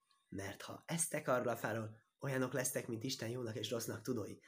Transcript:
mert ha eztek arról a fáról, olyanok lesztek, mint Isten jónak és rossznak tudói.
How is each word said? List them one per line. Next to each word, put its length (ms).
mert 320
ha 240
eztek 420
arról 200
a 80
fáról, 480
olyanok 340
lesztek, 340
mint 160
Isten 260
jónak 260
és 140
rossznak 320
tudói. 360